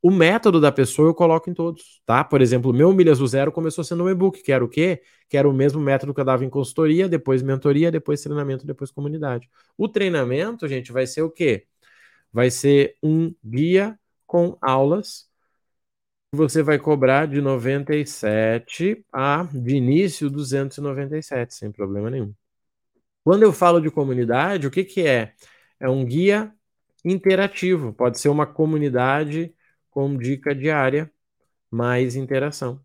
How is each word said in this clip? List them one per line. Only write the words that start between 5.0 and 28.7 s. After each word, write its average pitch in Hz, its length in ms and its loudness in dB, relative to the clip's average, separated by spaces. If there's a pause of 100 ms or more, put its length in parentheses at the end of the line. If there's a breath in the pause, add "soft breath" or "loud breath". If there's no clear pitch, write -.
Que - 80 -4
era 143 120 4
o 139 40 4
mesmo 135 280 0
método 139 320 -2
que 143 80 -6
eu 135 40 0
dava 127 200 0
em 131 60 -8
consultoria, 160 580 0
depois 135 340 0
mentoria, 139 480 0
depois 151 300 -4
treinamento, 143 460 -8
depois 139 240 -10
comunidade. 143 580 -8 (280)
O 208 120 -4
treinamento, 175 800 -4
gente, 127 240 -8
vai 131 140 -2
ser 151 160 -6
o 160 80 -4
quê? 131 360 -2 (680 soft breath)
Vai 123 180 2
ser 139 520 2
um 160 320 0 (100)
guia 180 540 0 (280)
com 170 340 0
aulas 139 680 0 (1040)
que 143 60 -8
você 151 260 2
vai 147 160 2
cobrar 139 480 2
de 143 140 -2
noventa 135 540 -2
e 151 100 -2
sete 117 1080 -2
a, 143 400 -2
de 127 240 -4
início, 147 520 0
duzentos 139 480 -6
e 143 60 -14
noventa 139 340 -8
e 156 60 -8
sete, 120 320 -8
sem 107 160 -12
problema 101 400 -6
nenhum. 107 240 -8 (880)
Quando 196 200 4
eu 208 100 6
falo 175 280 4
de 151 100 -2
comunidade, 139 760 -2
o 131 40 -2
que 185 140 -4
que 185 220 -4
é? 120 260 0 (480 soft breath)
É 135 80 -2
um 131 160 0
guia 196 480 0 (500)
interativo, 185 920 0
pode 123 240 -2
ser 143 100 0
uma 147 180 0
comunidade 147 1080 -2 (360)